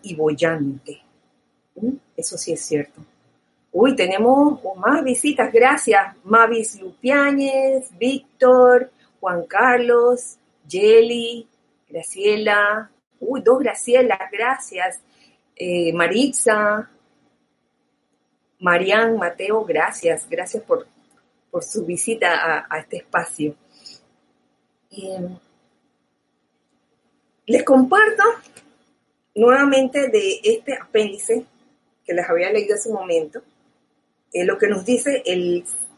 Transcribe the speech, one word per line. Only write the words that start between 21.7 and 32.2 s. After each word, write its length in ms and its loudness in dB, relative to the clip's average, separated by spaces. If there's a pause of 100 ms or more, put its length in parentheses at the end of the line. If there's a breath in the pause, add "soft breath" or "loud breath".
visita 500 -4
a, 340 -4
a 120 -8
este 160 -16
espacio. 580 -6 (1400 loud breath)
Em, 480 -12 (2000)
les 160 2
comparto 600 4 (1120)
nuevamente 720 2
de 340 0
este 320 -2
apéndice 680 -4 (600)
que 100 -6
les 140 -2